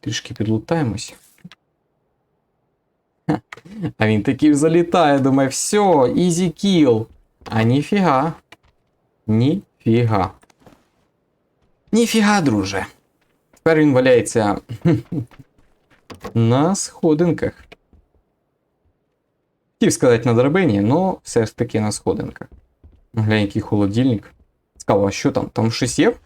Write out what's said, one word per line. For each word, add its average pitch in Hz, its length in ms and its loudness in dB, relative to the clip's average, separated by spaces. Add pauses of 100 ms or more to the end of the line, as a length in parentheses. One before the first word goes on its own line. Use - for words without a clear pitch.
Трішки - 300 -8
підлутаємось. 110 800 -4 (2250)
Ха. 151 120 -4 (580)
А 110 80 0
він 107 160 0
таки 147 320 2
залітає, 160 640 2
думає, 135 300 2
«Всьо, 190 580 0
easy 175 580 -2
kill». 143 420 2 (380)
А 110 180 -2
ніфіга. 147 720 0 (920)
Ніфіга. 113 1040 0 (1600)
Ніфіга, 208 480 2
друже. 101 460 -2 (640)
Тепер 160 280 0
він 151 140 4
валяється 120 680 2 (240)
<laughs> - 1500 -8
на 127 400 2
сходинках. - 880 -2 (2000)
Хотів - 180 0
сказати 120 320 2
на 120 100 2
драбині, 135 460 2
но 160 420 0
все 113 240 -2
ж - 100 -14
таки 117 240 -4
на 107 120 -2
сходинках. - 560 -8 (640)
Глянь, 107 260 0
який 104 220 -4
холодильник. 104 720 -2 (420)
Цікаво, 101 300 0
а 98 40 0
що 139 220 -2
там? 101 140 -4
Там 113 260 -2
щось - 260 -4
є 175 120 4
в - 160 -10